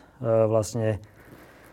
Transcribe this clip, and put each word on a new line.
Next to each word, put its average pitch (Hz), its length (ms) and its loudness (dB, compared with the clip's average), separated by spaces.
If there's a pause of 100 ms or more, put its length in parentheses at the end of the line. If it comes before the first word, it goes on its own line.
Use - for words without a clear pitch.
(220)
e, 113 240 2
vlastne 110 560 -2 (720)